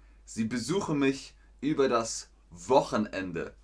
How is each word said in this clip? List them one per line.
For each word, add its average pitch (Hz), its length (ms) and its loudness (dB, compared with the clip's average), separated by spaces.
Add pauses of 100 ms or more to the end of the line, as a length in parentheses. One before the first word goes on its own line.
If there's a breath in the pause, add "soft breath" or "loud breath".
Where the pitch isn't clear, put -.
(240)
Sie 113 200 -6
besuchen 139 540 -2
mich 135 360 0 (260)
über 139 280 2
das 117 400 0 (220)
Wochenende. 95 1120 0